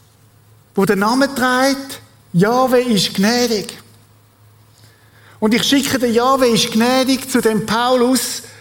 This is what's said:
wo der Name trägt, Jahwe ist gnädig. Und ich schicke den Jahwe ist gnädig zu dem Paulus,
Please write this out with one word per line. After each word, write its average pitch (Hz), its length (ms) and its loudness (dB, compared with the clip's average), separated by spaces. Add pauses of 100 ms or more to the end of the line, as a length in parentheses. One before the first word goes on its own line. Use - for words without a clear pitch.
(720)
wo 196 100 0
der 202 120 2
Name 254 380 0
trägt, 254 680 -2 (320)
Jahwe 240 460 2
ist 233 340 -2
gnädig. 233 640 -2 (1600)
Und 214 140 0
ich 220 100 0
schicke 262 360 0
den 240 120 -2
Jahwe 254 360 2
ist 220 240 0
gnädig 254 580 0
zu 247 100 0
dem 220 280 0
Paulus, 247 760 0 (200)